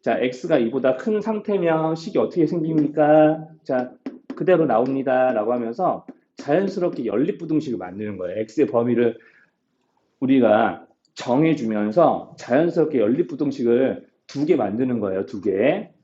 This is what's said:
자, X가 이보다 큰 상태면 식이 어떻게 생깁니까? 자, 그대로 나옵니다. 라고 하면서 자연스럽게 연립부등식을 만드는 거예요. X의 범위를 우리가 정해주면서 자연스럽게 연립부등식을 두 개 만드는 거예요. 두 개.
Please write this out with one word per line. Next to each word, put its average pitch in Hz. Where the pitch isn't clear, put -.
자, 113
X가 135
이보다 120
큰 214
상태면 175
식이 190
어떻게 -
생깁니까? 156
자, 127
그대로 165
나옵니다. 127
라고 113
하면서 120
자연스럽게 175
연립부등식을 139
만드는 98
거예요. 90
X의 131
범위를 120
우리가 113
정해주면서 123
자연스럽게 156
연립부등식을 127
두 139
개 170
만드는 117
거예요. 95
두 98
개. 123